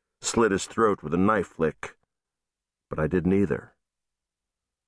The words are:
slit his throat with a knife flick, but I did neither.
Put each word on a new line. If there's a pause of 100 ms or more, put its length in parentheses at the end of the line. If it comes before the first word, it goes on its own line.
(200)
slit
his
throat
with
a
knife
flick, (960)
but
I
did
neither. (1160)